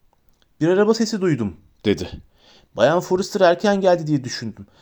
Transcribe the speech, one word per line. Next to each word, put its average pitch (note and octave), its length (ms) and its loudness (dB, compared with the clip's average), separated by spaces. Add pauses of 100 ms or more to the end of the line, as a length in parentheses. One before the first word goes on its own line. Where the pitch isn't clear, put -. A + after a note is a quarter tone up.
(600)
"Bir D#3 60 0
araba G3+ 260 2
sesi A3 280 -4
duydum," A#2 340 -2 (300)
dedi. F#2 240 -2 (640)
"Bayan D3 240 4
Forrester F#3 420 -2
erken F#3+ 400 2
geldi F3 260 2
diye D3 160 0
düşündüm. A2+ 440 -12 (140)